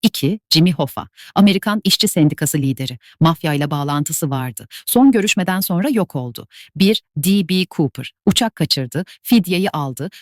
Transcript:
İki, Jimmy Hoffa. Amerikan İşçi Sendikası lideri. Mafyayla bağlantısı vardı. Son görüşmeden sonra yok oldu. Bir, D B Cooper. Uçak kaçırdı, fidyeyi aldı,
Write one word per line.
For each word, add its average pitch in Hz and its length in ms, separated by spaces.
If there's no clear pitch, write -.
İki, 196 380
Jimmy 170 220
Hoffa. - 360
Amerikan 202 480
İşçi - 240
Sendikası 151 500
lideri. 135 400
Mafyayla 151 520
bağlantısı 147 580
vardı. 131 380
Son 269 260
görüşmeden 190 480
sonra 190 300
yok 220 260
oldu. 123 320
Bir, 190 280
D 185 320
B 185 220
Cooper. - 420
Uçak 220 300
kaçırdı, 147 500
fidyeyi 185 460
aldı, 139 400